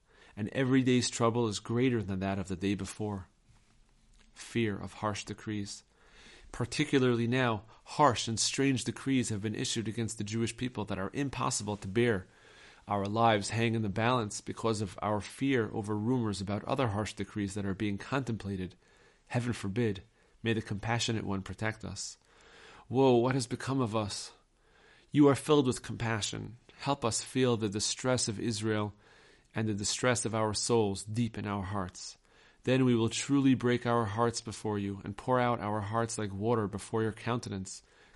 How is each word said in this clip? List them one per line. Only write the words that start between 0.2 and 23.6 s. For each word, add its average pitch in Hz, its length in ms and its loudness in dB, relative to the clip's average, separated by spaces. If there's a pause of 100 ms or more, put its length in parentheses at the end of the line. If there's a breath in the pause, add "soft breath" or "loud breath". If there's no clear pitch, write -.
And 107 160 -4
every 131 300 4
day's 123 280 4
trouble 117 380 2
is 101 100 -4
greater 120 440 2
than 95 180 -4
that 98 180 0
of 92 100 -6
the 92 80 -4
day 98 180 0
before. 98 520 -6 (1080)
Fear 107 440 -2
of 95 140 -10
harsh 104 320 -4
decrees. 104 580 -8 (720 loud breath)
Particularly 127 720 2
now, 120 360 0 (220 loud breath)
harsh 135 440 4
and 110 100 -2
strange 135 460 2
decrees 127 460 0
have 107 100 -4
been 107 140 -4
issued 117 340 -2
against 110 300 -4
the 107 60 -4
Jewish 113 320 -2
people 123 300 -4
that 95 120 -4
are 95 160 -4
impossible 127 640 -2
to 101 100 -8
bear. 110 380 2 (600 loud breath)
Our 101 200 0
lives 107 440 4
hang 113 240 2
in 113 80 0
the 104 60 0
balance 113 520 0
because 110 400 -2
of - 200 -6
our 104 200 0
fear 127 520 0
over 107 240 -4
rumors 107 440 0
about 101 240 -2
other 131 240 0
harsh 101 260 -2
decrees 101 400 -4
that 101 120 -4
are 95 80 -2
being 101 240 -2
contemplated. 101 760 -4 (540 soft breath)
Heaven 123 240 -2
forbid. 104 500 -2 (400 soft breath)
May 113 120 2
the 113 80 0
compassionate 113 640 -2
one 98 160 -4
protect 110 420 -6
us. - 320 -10 (720 loud breath)
Woe, 127 280 6
what 123 180 4
has 127 120 0
become 131 340 -2